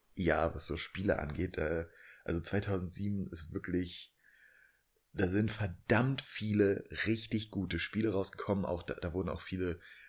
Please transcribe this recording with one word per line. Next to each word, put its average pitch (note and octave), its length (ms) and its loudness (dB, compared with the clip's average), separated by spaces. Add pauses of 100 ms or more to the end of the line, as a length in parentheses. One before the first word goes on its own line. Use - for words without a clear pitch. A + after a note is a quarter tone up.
(140)
Jahr, D#2+ 400 4
was D#2+ 140 2
so D2 80 2
Spiele F#2 420 0
angeht. D#2 400 -2
Äh, E2 280 0 (400)
also E2+ 160 0
zweitausendsieben G2 920 -2
ist D#2+ 220 -10
wirklich, F2+ 600 -4 (1000)
da F#2+ 140 2
sind G#2 220 2
verdammt A2 720 2
viele G#2 600 2 (240)
richtig A2 420 0
gute F2 300 -2
Spiele G#2+ 320 0
rausgekommen. G2 540 0
Auch E2 180 -2
da, - 100 -6
da E2 200 -4
wurden F2 160 -2
auch D#2 120 -4
viele F#2 380 -2 (300)